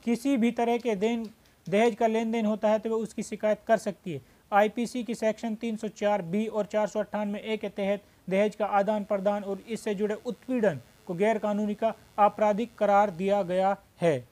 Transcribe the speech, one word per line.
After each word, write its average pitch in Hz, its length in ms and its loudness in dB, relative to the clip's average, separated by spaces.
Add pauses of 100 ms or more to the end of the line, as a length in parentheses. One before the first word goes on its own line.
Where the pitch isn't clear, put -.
किसी 233 340 0
भी 233 160 4
तरह 233 260 0
के 233 180 -2
देन, 220 320 -2 (380)
दहेज 208 280 4
का 233 120 0
लेन 226 260 0
देन 233 140 0
होता 214 220 0
है 214 100 4
तो 220 120 -4
वह 226 80 0
उसकी 220 240 -6
शिकायत 214 440 -2
कर 226 120 6
सकती 185 340 -6
है। 135 80 -6 (320)
आईपीसी 214 520 2
की 226 100 -6
सेक्शन 220 420 -2
तीन 226 200 -6
सौ 220 140 -8
चार 208 340 0
बी 208 220 -2
और 214 200 -2
चार 214 200 -2
सौ 214 140 -4
अट्ठानवे 208 420 -4
ए 220 140 -4
के 214 140 -6
तहत 202 320 -2 (260)
दहेज 196 260 2
का 208 140 -2
आदान 202 360 2
प्रदान 202 380 0
और 196 260 -6
इससे 220 260 -4
जुड़े 208 220 -2
उत्पीड़न 214 640 -2 (260)
को 180 100 -6
गैरकानूनी 208 580 0
का 220 180 0 (260)
आपराधिक 208 580 2
करार 202 360 4
दिया 196 320 0
गया 190 320 0 (240)
है। 160 180 4 (140)